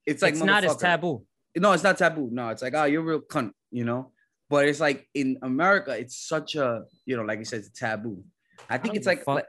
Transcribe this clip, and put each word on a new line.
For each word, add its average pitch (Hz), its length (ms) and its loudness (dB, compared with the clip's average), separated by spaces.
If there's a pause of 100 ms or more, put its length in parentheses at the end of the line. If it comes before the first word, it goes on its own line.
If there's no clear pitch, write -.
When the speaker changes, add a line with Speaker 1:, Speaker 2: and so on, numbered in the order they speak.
Speaker 1:
It's 147 180 -2
like 165 120 4
Speaker 2:
It's 160 80 -2
not 196 220 4
as 156 100 4
Speaker 1:
motherfucker. - 60 -10
Speaker 2:
taboo. 170 460 0 (300)
Speaker 1:
No, 196 160 6
it's 165 120 2
not 185 140 4
taboo. 160 340 2
No, 120 160 -4
it's 113 140 -6
like, 127 120 -4
"Oh, 151 100 2
you're 147 180 2
a - 20 -4
real 156 160 0
cunt," 127 320 -4 (180)
you 120 140 -4
know? 123 260 -4 (400)
But 143 180 4
it's 143 120 0
like, 143 340 -2
in 131 280 -2
America, 143 560 2
it's 120 180 -10 (120)
such 156 280 -4
a, 120 260 0 (220)
you 127 120 -4
know, 117 80 -2
like 107 160 -6
you 110 40 -10
said, 113 160 -8
it's 98 80 -16
a - 40 -20
taboo. 110 500 -6 (460)
I 123 100 -2
think - 60 -8
Speaker 2:
I - 40 -2
don't 214 80 -4
Speaker 1:
it's - 100 -4
Speaker 2:
give - 0 -
a - 40 -2
Speaker 1:
like, - 140 0
Speaker 2:
fuck. 139 120 0
Speaker 1:
like, - 120 -4